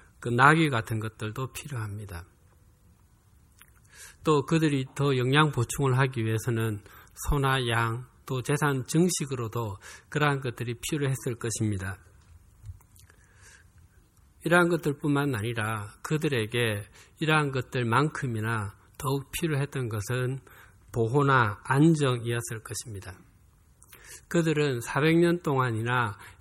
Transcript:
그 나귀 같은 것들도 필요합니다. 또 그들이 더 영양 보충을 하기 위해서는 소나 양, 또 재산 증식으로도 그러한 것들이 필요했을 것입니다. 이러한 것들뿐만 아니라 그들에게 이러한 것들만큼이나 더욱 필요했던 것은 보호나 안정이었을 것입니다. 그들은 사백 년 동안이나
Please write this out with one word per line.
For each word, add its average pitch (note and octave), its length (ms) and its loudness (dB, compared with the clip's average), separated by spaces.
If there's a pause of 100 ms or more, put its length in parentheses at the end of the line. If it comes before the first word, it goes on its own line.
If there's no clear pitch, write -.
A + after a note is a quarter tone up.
(200)
그 - 80 -6
나귀 D3 420 6
같은 A2+ 300 -2
것들도 A2 520 -8
필요합니다. G#2 760 -10 (2000)
또 D3 180 4
그들이 D#3 400 0 (120)
더 C#3 200 0
영양 C#3 360 4
보충을 B2+ 460 0
하기 C3 260 0
위해서는 A2 560 -2 (340)
소나 C3+ 540 0
양, A#2 380 -2 (200)
또 C3 160 -4
재산 C#3+ 420 0
증식으로도 A#2+ 920 -2 (320)
그러한 C#3+ 320 0
것들이 A#2+ 400 -6
필요했을 C3+ 560 -4
것입니다. G2+ 600 -4 (2500)
이러한 E3+ 240 6
것들뿐만 C#3+ 680 0
아니라 G#2+ 680 -4
그들에게 A#2+ 840 -2 (320)
이러한 D3+ 320 2
것들만큼이나 A#2 1200 0 (240)
더욱 C#3 320 -4
필요했던 C#3 580 -2
것은 B2 520 -4 (520)
보호나 B2 680 2
안정이었을 B2+ 1040 2
것입니다. G2 520 -10 (1080)
그들은 D3 540 0
사백 D#3 380 2
년 F3 240 4
동안이나 B2 760 0 (220)